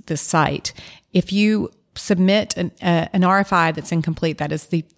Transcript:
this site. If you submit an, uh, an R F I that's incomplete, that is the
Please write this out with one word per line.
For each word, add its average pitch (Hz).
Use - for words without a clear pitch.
this 156
site. 143
If -
you 208
submit 196
an, 175
uh, 170
an 185
R 190
F 196
I 165
that's 156
incomplete, 160
that 151
is 156
the 165